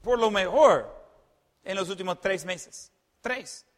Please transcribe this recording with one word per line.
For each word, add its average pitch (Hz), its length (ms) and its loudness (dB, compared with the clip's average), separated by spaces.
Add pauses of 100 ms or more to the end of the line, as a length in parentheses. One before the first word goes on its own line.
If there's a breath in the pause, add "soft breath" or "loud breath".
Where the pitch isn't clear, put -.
por 240 160 0
lo 226 120 2
mejor 196 640 4 (680)
en 190 120 -6
los 185 120 -4
últimos 185 320 -6
tres 190 240 -4
meses? - 480 -14 (280)
Tres. 240 460 -12 (100)